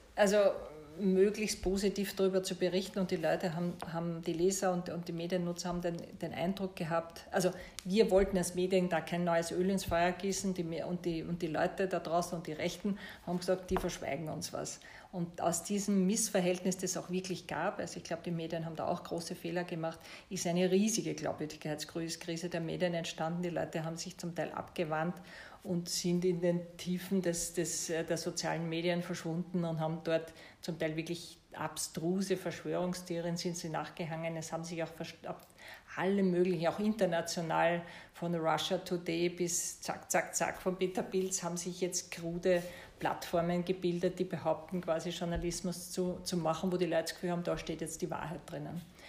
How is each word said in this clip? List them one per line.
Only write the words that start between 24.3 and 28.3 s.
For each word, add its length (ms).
Teil 180
abgewandt 640
und 260
sind 360
in 160
den 200
Tiefen 440
des, 320
des, 360
äh, 140
der 140
sozialen 520